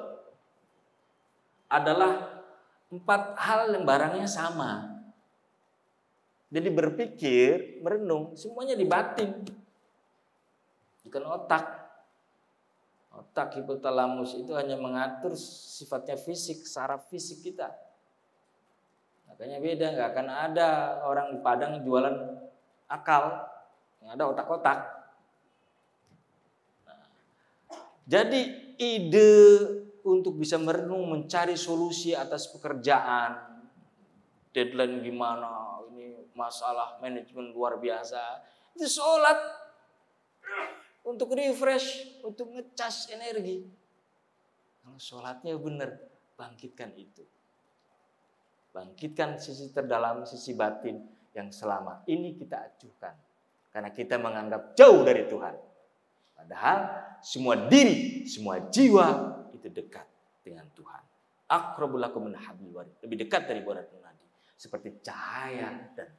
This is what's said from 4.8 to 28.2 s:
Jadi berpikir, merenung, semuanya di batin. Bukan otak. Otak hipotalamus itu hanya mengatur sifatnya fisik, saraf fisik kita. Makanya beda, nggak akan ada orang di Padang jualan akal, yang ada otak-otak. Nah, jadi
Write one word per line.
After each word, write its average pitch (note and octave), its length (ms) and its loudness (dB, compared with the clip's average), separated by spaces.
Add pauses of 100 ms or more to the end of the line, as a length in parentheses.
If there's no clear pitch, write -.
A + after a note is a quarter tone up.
Jadi E3 240 -2
berpikir, D#3 1120 2
merenung, E3+ 560 -2
semuanya B3 320 -8
di G3 160 0
batin. G3+ 560 0 (1600)
Bukan C3+ 240 -8
otak. D#3+ 360 0 (1500)
Otak C3+ 480 -6
hipotalamus B2+ 720 -2
itu - 240 -8
hanya C#3 240 -4
mengatur C3 560 -4
sifatnya - 800 -10
fisik, E3 480 -10
saraf C#3 480 -8
fisik F3 320 -14
kita. E3+ 240 -10 (1600)
Makanya C#3 320 -12
beda, D#3+ 320 -2
nggak B2 240 0
akan C3 160 -4
ada D#3+ 360 2 (360)
orang C#3 320 -2
di - 80 -8
Padang C#3 400 0
jualan B2+ 580 0 (500)
akal, D3+ 320 4 (800)
yang A2 80 -18
ada C#3 160 0
otak-otak. C#3 500 0 (2000)
Nah, D2 200 -20 (1000)
jadi A3+ 360 4 (360)